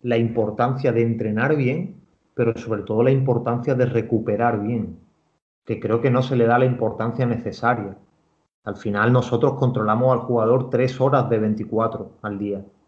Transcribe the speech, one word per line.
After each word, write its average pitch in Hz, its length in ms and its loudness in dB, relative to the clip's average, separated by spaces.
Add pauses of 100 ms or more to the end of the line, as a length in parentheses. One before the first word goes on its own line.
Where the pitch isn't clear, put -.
la 120 140 0
importancia 117 760 0
de 113 100 2
entrenar 113 540 0
bien, 147 400 -2 (380)
pero 117 220 0
sobre 107 260 -6
todo 110 200 0
la 127 80 4
importancia 127 640 0
de 123 120 2
recuperar 113 760 0
bien, 104 360 -4 (680)
que - 140 -4
creo 113 200 0
que 135 100 2
no 123 120 4
se 127 140 -2
le 117 100 4
da 120 120 4
la 131 60 4
importancia 120 600 -2
necesaria. 110 720 -4 (680)
Al 101 120 -8
final 107 360 0
nosotros 123 420 2
controlamos 117 580 2
al 117 140 0
jugador 120 440 2
tres 127 300 0
horas 131 280 2
de 113 100 2
veinticuatro 107 760 -2 (100)
al 101 160 -8
día. 101 240 -6 (260)